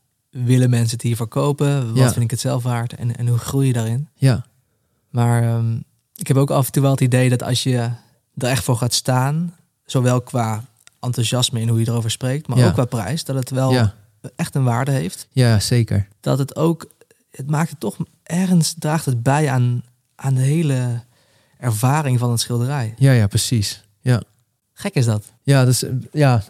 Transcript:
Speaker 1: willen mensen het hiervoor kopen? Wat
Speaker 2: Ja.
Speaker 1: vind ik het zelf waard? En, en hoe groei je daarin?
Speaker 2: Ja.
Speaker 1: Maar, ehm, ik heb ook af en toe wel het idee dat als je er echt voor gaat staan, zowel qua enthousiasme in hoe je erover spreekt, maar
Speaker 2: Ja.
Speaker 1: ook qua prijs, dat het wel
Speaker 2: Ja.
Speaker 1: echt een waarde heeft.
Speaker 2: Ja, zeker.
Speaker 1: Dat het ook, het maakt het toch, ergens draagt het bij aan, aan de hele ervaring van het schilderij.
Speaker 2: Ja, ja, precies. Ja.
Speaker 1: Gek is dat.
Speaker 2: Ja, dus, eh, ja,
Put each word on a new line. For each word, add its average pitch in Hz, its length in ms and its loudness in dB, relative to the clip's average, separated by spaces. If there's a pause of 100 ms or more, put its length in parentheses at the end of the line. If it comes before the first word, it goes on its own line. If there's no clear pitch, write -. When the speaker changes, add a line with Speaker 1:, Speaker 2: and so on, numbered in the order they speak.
(300)
Speaker 1:
willen 127 400 2
mensen 117 220 0
het 117 100 -10
hiervoor 117 260 -4
kopen? 143 600 -2
Wat 113 100 -2
Speaker 2:
Ja. 131 140 6
Speaker 1:
vind 120 140 -2
ik 110 60 -4
het 113 80 -4
zelf 131 240 -2
waard? 120 300 -4
En, 120 240 -4
en 120 100 -2
hoe 120 100 2
groei 135 300 0
je 127 60 2
daarin? 117 400 -2
Speaker 2:
Ja. 131 320 2 (640)
Speaker 1:
Maar, 120 340 2
ehm, 117 340 0 (380)
ik - 120 -6
heb 131 100 2
ook 139 140 2
af 139 140 2
en - 60 -6
toe 151 100 0
wel 139 100 4
het 131 100 0
idee 127 280 4
dat 123 140 0
als 123 200 -2
je 123 260 0 (480)
er 127 120 -4
echt 127 140 0
voor 127 140 0
gaat 120 160 -2
staan, 143 600 -2 (300)
zowel 127 360 2
qua 113 420 -4 (360)
enthousiasme 127 640 -2
in 113 80 -2
hoe 113 100 2
je 113 80 0
erover 117 240 -2
spreekt, 135 360 -6
maar 117 100 -2
Speaker 2:
Ja. 123 100 6
Speaker 1:
ook 85 60 2
qua 131 120 0
prijs, 120 380 -6
dat 131 120 -6
het 131 140 -4
wel 131 220 0
Speaker 2:
Ja. 120 220 2 (420)
Speaker 1:
echt - 200 -6
een 139 80 0
waarde 123 280 0
heeft. 139 400 -6
Speaker 2:
Ja, 120 280 4
zeker. 110 480 0 (120)
Speaker 1:
Dat 139 180 0
het 135 180 -4
ook, 160 340 -2 (420)
het 135 160 -12
maakt 151 220 0
het 143 100 -16
toch, 208 180 -6 (260)
ergens 180 560 0
draagt 156 260 -2
het 120 180 -2
bij 143 260 2
aan, 123 340 0 (320)
aan 135 180 -2
de 127 80 2
hele 131 600 0 (560)
ervaring 127 640 0
van 120 120 0
het 117 80 0
schilderij. 120 580 -4
Speaker 2:
Ja, 135 140 6
ja, 113 160 4
precies. - 560 -2 (180)
Ja. 127 200 0 (560)
Speaker 1:
Gek - 180 -8
is 127 100 2
dat. 107 200 0 (180)
Speaker 2:
Ja, 139 220 4
dus, 127 180 2
eh, - 80 -8 (200)
ja, 135 380 2